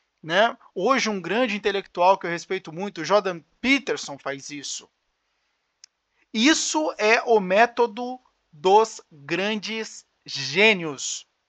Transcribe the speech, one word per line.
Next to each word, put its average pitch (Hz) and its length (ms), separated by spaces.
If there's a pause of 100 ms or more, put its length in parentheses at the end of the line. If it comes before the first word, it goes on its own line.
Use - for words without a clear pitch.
(220)
né? 202 340 (180)
Hoje, 226 340
um 202 120
grande 202 360
intelectual 190 600
que 185 80
eu 170 40
respeito 165 420
muito, 175 320
Jordan 185 360 (200)
Peterson, 175 580
faz 139 320
isso. - 380 (1400)
Isso 226 680
é 214 240
o 233 160
método 233 840 (320)
dos 196 480 (100)
grandes 196 960 (180)
gênios. 160 1000 (220)